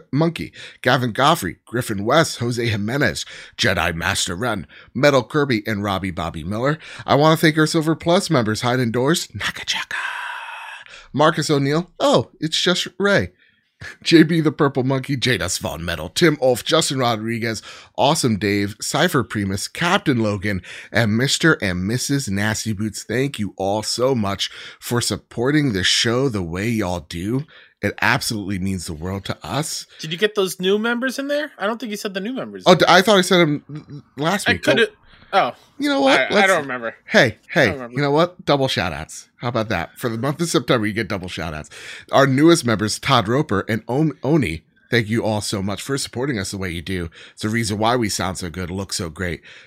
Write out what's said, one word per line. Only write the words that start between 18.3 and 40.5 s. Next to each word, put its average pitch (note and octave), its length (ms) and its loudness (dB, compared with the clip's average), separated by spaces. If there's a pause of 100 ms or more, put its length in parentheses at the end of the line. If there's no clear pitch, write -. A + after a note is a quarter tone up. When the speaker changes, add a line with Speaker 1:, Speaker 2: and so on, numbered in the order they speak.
Speaker 1:
Dave, G2+ 420 0
Cypher D3+ 440 0
Primus, G2+ 440 -4
Captain E3+ 540 0
Logan, G#2 400 -2 (300)
and A2 240 2
Mister C#3+ 460 2
and F#2 240 -2
Missus C3 420 -2
Nasty G#2+ 440 -2
Boots. G2+ 300 -8
Thank C3+ 360 -4
you G#2 180 -6
all G2 260 -2
so B2+ 320 0
much G2 360 -2 (300)
for A#2+ 200 -2
supporting C3 720 0
the F#2 120 0
show B2 440 2
the G#2+ 140 -2
way F2+ 260 -4
y'all F#2+ 320 -2
do. G2+ 460 -6 (360)
It G2+ 180 -2
absolutely G#2 580 0
means F#2 280 -4
the F2 80 -8
world F#2 320 -8
to - 100 -6 (100)
us. B2+ 400 -6 (140)
Speaker 2:
Did D#3 100 -10
you F3 80 -6
get G#3 160 -2
those F#3+ 240 -2
new F#3+ 200 0
members A#3+ 400 -4
in C#4 100 -6
there? D4 300 -4
I F#3+ 80 -4
don't A3+ 120 -4
think A#3 120 -10
you G3+ 80 -10
said G#3 160 -8
the F#3+ 60 -6
new G#3+ 120 -6
members. G#2+ 340 -10
Speaker 1:
Oh, F3+ 80 8
d-, - 140 4
I F3+ 140 8
thought G#3 160 6
I - 20 6
said F3+ 200 4
'em D3+ 280 2
l-, D3 220 -14
l-, C#3+ 120 -16 (220)
last F#3+ 240 0
Speaker 2:
I A#3+ 40 6
Speaker 1:
week. - 100 -4
Speaker 2:
coulda-, A#3 260 2 (460)
Speaker 1:
Oh. F3 140 4
Speaker 2:
oh. A#2+ 40 -6 (260)
Speaker 1:
You C#4+ 120 0
know C#4 100 2
what? C#4 180 6
Speaker 2:
I, C4 80 2
I - 60 -4
Speaker 1:
Let's, G3 140 4
Speaker 2:
don't F#3 160 4
remember. B2+ 320 -8 (120)
Speaker 1:
hey, D3 300 4 (140)
hey, E3 120 4
Speaker 2:
I - 40 6
don't F2+ 80 2
remember. B2 220 -12
Speaker 1:
you C3+ 60 -2
know C#3+ 100 2
what? F3 340 2
Double C3+ 220 2
shout F2+ 260 -2
outs. - 420 -12
How A#2+ 120 -8
about A2+ 200 -2
that? F2 300 -6
For B2+ 100 -4
the A2+ 80 -4
month C3+ 240 -4
of E3+ 80 -2
September, C3 380 0